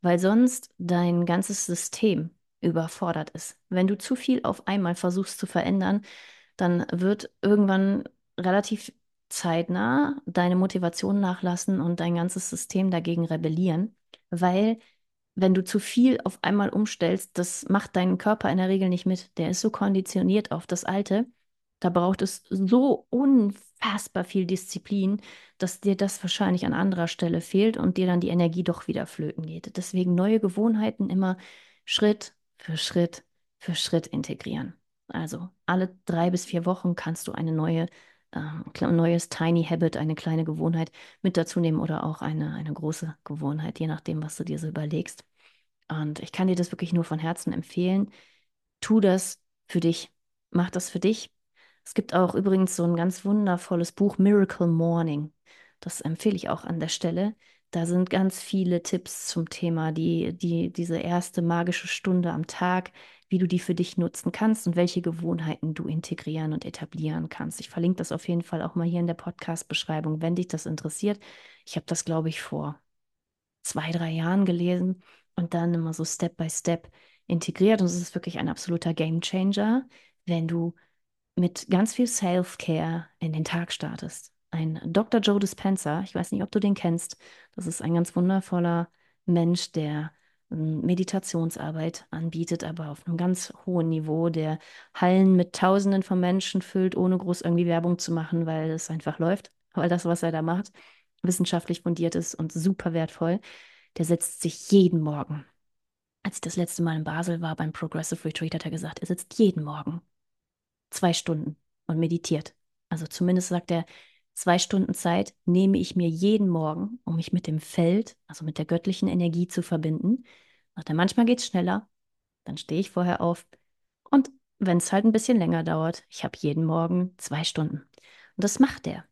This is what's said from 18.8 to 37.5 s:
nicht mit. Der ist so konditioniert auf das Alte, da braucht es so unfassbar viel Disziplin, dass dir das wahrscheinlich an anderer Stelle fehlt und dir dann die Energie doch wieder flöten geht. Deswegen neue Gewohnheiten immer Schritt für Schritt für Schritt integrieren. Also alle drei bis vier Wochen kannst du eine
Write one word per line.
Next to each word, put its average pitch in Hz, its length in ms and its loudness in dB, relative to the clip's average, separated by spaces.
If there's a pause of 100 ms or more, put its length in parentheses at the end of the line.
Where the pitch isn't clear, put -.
nicht 180 160 0
mit. 185 320 -2
Der 165 100 0
ist 185 140 -2
so 220 80 2
konditioniert 190 840 0
auf 165 140 -6
das 180 180 -2
Alte, 196 420 0 (520)
da 180 100 0
braucht 175 320 2
es - 300 -4
so 220 580 4
unfassbar 220 1160 2
viel 190 200 0
Disziplin, 190 760 -2 (340)
dass - 240 -6
dir 202 160 2
das 196 260 -2
wahrscheinlich 180 440 0
an - 80 0
anderer 180 340 0
Stelle 170 320 0
fehlt 214 380 2
und 185 180 0
dir 185 100 2
dann 180 140 4
die 180 80 -2
Energie 170 360 2
doch - 220 -4
wieder - 200 -4
flöten 156 400 -8
geht. 160 320 -10
Deswegen 185 360 0
neue 208 260 4
Gewohnheiten 214 680 0
immer 185 300 2 (480)
Schritt - 480 0 (240)
für 160 180 -6
Schritt 170 480 0 (340)
für - 160 -6
Schritt 165 320 0
integrieren. - 680 -6 (340)
Also 165 400 -8 (180)
alle 185 380 0
drei 170 260 2
bis 180 160 -2
vier 170 200 -2
Wochen 180 280 0
kannst - 340 -6
du - 40 -10
eine 160 200 -4